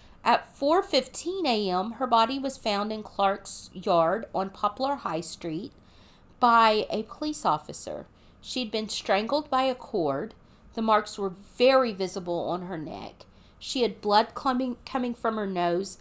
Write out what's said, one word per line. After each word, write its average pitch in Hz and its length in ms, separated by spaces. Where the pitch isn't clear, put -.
At - 340
four 311 240
fifteen 339 640
A 214 240
M, 190 240
her 262 140
body 233 320
was 262 180
found 208 340
in 214 120
Clark's - 680
Yard 185 640
on 196 160
Poplar 262 460
High 170 260
Street 165 520
by 226 500
a 214 140
police 208 420
officer. - 640
She'd 240 300
been 220 180
strangled 233 600
by 262 120
a 262 120
cord. 151 580
The 226 80
marks 214 340
were 196 160
very 254 360
visible 180 540
on 180 160
her 180 140
neck. 113 480
She - 240
had 214 200
blood 214 340
coming, 254 500
coming 247 280
from 220 220
her 214 120
nose, 185 540